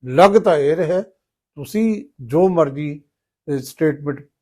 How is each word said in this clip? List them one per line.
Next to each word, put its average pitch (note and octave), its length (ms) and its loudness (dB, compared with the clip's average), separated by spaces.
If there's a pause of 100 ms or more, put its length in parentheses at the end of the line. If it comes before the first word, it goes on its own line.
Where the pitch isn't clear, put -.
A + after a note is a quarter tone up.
ਲੱਗ D3 260 6
ਤਾਂ G3+ 260 4
ਇਹ D3 200 0
ਰਿਹਾ D#3+ 260 -2 (540)
ਤੁਸੀਂ G#3+ 520 -4 (120)
ਜੋ D3 280 0
ਮਰਜ਼ੀ, D3 540 -2 (460)
ਅਹ, C#3+ 100 -4
ਸਟੇਟਮੈਂਟ C#3+ 680 -6 (140)